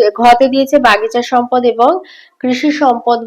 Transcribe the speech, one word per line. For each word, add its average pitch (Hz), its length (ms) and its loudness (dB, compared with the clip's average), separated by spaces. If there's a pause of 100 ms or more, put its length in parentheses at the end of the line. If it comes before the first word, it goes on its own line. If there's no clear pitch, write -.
(220)
ঘতে 240 300 4
দিয়েছে 269 240 0 (120)
বাগিচা 220 340 -2 (100)
সম্পদ 247 300 -2 (100)
এবং 233 180 2 (500)
কৃষি 254 300 -2 (120)
সম্পদ 240 440 0